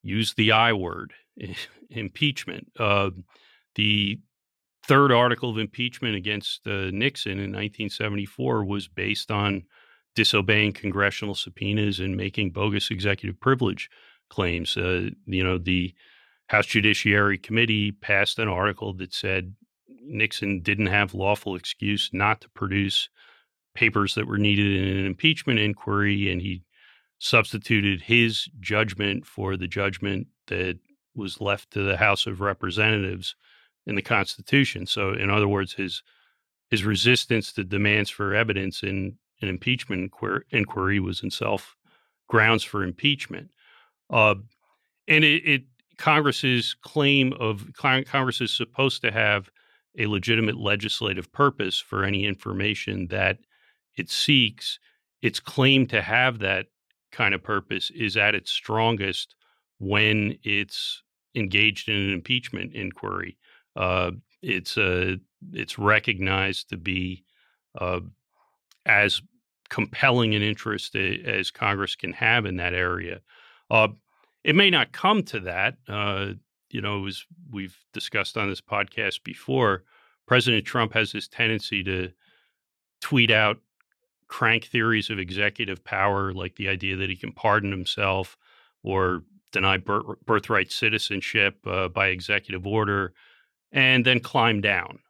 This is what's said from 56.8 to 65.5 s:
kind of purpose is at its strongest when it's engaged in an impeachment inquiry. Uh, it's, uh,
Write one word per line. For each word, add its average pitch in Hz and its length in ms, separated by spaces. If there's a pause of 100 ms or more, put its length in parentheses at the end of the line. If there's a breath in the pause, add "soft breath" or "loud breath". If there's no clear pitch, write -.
kind 101 240
of 92 80
purpose 101 480
is 104 260
at 104 200
its - 160
strongest 110 840 (460)
when 104 640
it's - 580 (320)
engaged 104 540
in 110 80
an 98 160
impeachment 95 640
inquiry. 92 600 (380 soft breath)
Uh, 92 380 (300)
it's, 98 340
uh, 92 400 (380)